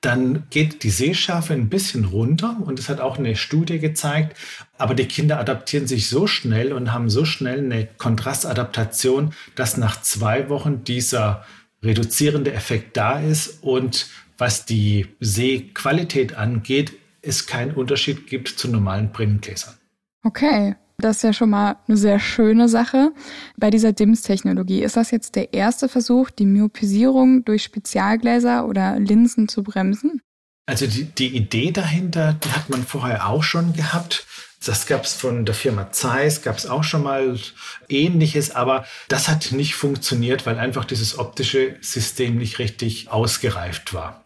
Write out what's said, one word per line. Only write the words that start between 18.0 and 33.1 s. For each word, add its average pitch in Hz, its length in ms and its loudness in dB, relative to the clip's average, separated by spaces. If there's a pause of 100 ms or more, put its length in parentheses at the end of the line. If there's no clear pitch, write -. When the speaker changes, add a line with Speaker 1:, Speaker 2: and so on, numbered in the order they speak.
Speaker 1:
gibt 127 200 -8
zu - 220 -6
normalen 104 420 0
Brillengläsern. 104 640 -4 (500)
Speaker 2:
Okay, 214 520 2 (220)
das 220 200 0
ist - 60 -4
ja 220 80 4
schon 214 200 2
mal 202 260 2 (100)
eine 214 80 4
sehr 202 240 4
schöne 226 480 4
Sache. 240 440 4 (460)
Bei 214 120 2
dieser 220 240 6
dims-Technologie, 190 920 2
ist 220 140 0
das 233 140 2
jetzt - 240 -2
der - 180 -2
erste 226 340 0
Versuch, 247 420 2
die - 160 0
Myopisierung 226 1000 4
durch 214 180 0
Spezialgläser 233 1040 0
oder 196 320 0
Linsen 214 480 4
zu - 160 -2
bremsen? 208 580 -2 (440)
Speaker 1:
Also 123 220 -2
die, 120 180 -2
die 131 320 -2
Idee 113 340 0
dahinter, 165 640 0 (100)
die 156 60 -4
hat 156 200 -4
man 127 140 -2
vorher 120 460 -4